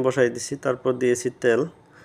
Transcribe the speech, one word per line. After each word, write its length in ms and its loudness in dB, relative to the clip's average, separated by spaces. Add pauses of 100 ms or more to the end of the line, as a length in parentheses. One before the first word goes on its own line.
বসাই 280 2
দিছি, 260 -10
তারপর 420 -2
দিয়েছি 300 0 (120)
তেল 200 2 (440)